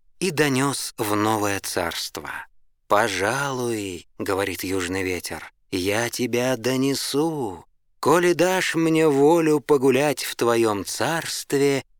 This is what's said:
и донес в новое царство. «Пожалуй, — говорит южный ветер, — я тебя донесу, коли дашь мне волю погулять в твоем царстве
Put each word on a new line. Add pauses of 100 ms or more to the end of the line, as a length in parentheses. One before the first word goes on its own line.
(200)
и
донес
в
новое
царство. (560)
«Пожалуй, — (120)
говорит
южный
ветер, — (200)
я
тебя
донесу, (340)
коли
дашь
мне
волю
погулять
в
твоем
царстве (140)